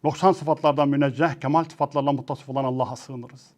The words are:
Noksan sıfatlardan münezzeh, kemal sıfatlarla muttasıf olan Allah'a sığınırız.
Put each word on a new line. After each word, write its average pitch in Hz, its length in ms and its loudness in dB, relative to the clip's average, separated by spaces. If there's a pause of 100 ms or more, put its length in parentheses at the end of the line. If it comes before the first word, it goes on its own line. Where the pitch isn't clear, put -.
Noksan 151 280 4
sıfatlardan 147 580 2
münezzeh, 139 520 0
kemal 151 220 2
sıfatlarla 143 480 -2
muttasıf 135 380 -6
olan 135 140 -4
Allah'a 127 320 -4
sığınırız. 127 520 -16 (100)